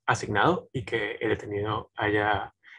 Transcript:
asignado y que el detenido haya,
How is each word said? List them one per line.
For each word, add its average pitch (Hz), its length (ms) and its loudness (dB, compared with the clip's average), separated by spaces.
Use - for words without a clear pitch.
asignado 123 640 2
y - 120 -6
que 107 320 -4
el 113 140 -2
detenido 104 680 -4
haya, 104 580 0